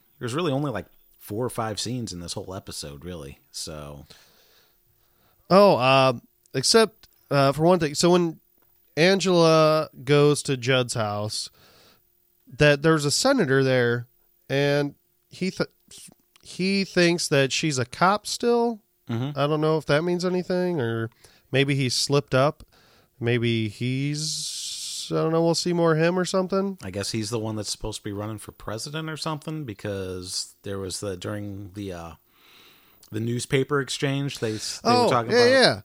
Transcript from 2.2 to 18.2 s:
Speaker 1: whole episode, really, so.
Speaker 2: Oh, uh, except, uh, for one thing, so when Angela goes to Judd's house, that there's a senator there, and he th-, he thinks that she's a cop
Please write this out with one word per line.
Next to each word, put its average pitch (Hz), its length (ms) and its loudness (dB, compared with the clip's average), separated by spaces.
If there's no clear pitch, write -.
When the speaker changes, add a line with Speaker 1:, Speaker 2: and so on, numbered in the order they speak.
Speaker 1:
whole 95 200 -12
episode, 73 520 -12
really, 76 340 -14
so. 73 540 -14
Speaker 2:
Oh, 190 260 8
uh, 131 380 4
except, - 540 2
uh, 139 240 4
for 151 100 -2
one 180 160 6
thing, 151 160 -2
so 175 160 4
when 175 280 2
Angela 160 920 4
goes 147 400 4
to 139 140 -2
Judd's 123 360 2
house, 104 560 -4
that 147 240 4
there's 156 240 2
a 143 60 0
senator 156 520 2
there, 123 440 0
and 143 460 0
he 185 220 -6
th-, - 180 -6
he 196 400 -2
thinks 175 460 2
that 139 240 2
she's 147 260 -2
a 123 60 -2
cop 190 420 0